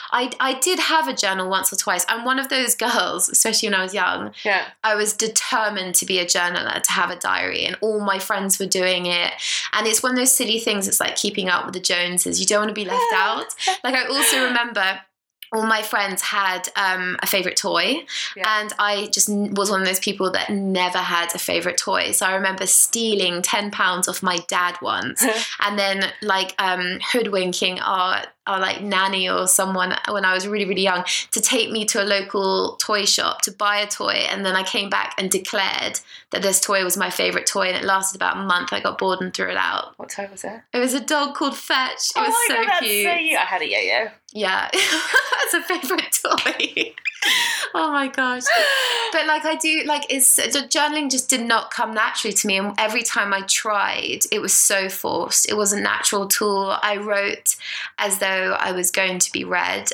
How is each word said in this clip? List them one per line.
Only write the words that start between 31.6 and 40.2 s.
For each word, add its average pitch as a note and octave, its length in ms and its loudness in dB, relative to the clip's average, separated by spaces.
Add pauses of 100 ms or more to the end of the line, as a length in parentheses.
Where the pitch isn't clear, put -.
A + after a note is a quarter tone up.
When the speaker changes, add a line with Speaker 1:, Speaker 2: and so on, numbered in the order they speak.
Speaker 1:
me G#3+ 160 -2
to G#3+ 160 2
a - 20 0
local F#3+ 760 0
toy G#3 240 0
shop - 380 0
to G3+ 100 0
buy G#3 260 0
a G#3 80 0
toy, - 420 0
and G3 160 -2
then F#3 120 2
I F#3+ 80 0
came G3+ 260 -4
back G3+ 280 -2
and F#3+ 120 0
declared F#3+ 720 -2 (300)
that G3+ 120 -2
this F#3+ 180 4
toy G3 220 2
was F3+ 140 0
my F#3 140 0
favourite F3+ 360 0
toy, F#3+ 220 0
and F#3 80 0
it - 80 -4
lasted F#3+ 320 0
about F#3 220 0
a - 40 -6
month. F3+ 300 0
I G3 80 -2
got F#3+ 180 -4
bored F#3 220 0
and F#3 120 -6
threw F#3+ 180 -4
it F#3 60 -4
out. - 420 -2
Speaker 2:
What F3 120 -14
toy G3+ 220 -8